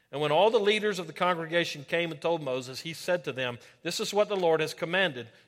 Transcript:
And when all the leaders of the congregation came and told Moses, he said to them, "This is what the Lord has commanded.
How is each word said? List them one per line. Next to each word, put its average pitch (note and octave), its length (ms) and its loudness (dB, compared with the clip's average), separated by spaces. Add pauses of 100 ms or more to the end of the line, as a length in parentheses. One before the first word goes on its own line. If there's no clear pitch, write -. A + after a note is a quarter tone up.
(120)
And C3+ 80 -4
when D3 100 2
all F#3 200 6
the A3+ 100 4
leaders G3+ 400 2
of E3 80 -8
the D#3 40 -10
congregation E3 720 0
came E3+ 280 -2
and D3+ 80 -12
told E3+ 200 0
Moses, C3 400 -6
he B2+ 140 -8
said F3+ 300 -2
to C#3+ 80 -4
them, A#2+ 260 -4 (240)
"This E3+ 160 -4
is G3+ 160 -4
what G3+ 140 4
the G#3 80 -2
Lord E3 240 4
has D3+ 140 -2
commanded. E3 540 -2 (180)